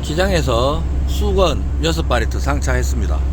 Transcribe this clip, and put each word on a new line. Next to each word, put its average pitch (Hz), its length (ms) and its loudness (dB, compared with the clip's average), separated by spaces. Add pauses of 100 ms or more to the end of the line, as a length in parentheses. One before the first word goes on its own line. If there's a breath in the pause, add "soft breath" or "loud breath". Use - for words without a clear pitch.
(140)
시장에서 151 680 2 (240)
수건 185 560 2 (200)
여섯 160 240 0
바리트 117 320 0
상차했습니다. 127 800 0 (140)